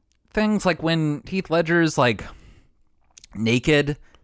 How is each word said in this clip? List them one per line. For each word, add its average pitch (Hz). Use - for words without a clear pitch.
things 214
like 170
when 156
Heath 190
Ledger's, 165
like, 123
naked 131